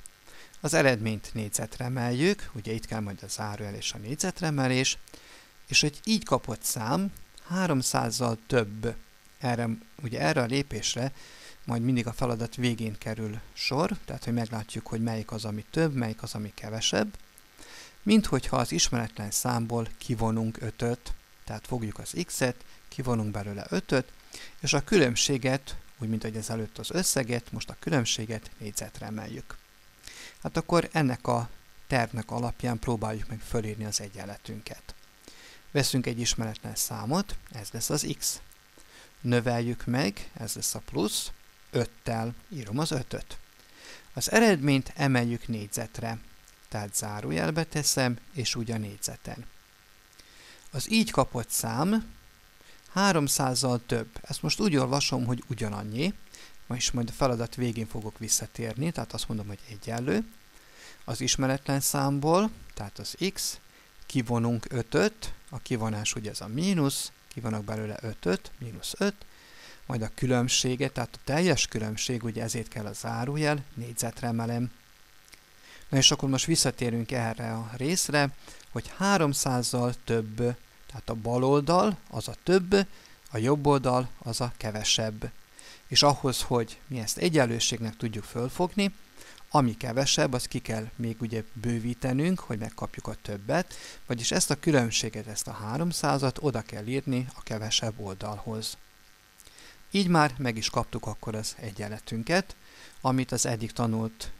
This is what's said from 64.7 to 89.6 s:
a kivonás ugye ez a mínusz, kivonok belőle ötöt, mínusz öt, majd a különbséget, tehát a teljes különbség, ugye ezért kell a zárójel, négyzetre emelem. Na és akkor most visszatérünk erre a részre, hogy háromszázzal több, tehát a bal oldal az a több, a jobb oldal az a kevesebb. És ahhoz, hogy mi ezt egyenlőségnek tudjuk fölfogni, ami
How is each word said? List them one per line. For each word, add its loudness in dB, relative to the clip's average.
a -10
kivonás -2
ugye -6
ez -8
a -10
mínusz, 2
kivonok -4
belőle -4
ötöt, -2
mínusz -8
öt, 2
majd -2
a -4
különbséget, 2
tehát -4
a -16
teljes 4
különbség, -2
ugye -4
ezért -4
kell -6
a -8
zárójel, 0
négyzetre -4
emelem. 0
Na 2
és 8
akkor 0
most 0
visszatérünk 0
erre -4
a -8
részre, 2
hogy -6
háromszázzal 2
több, 0
tehát -12
a -2
bal 0
oldal 6
az -4
a -8
több, 6
a -2
jobb 4
oldal 4
az -4
a -2
kevesebb. 0
És 4
ahhoz, 4
hogy 0
mi -6
ezt -4
egyenlőségnek 2
tudjuk -4
fölfogni, 0
ami 6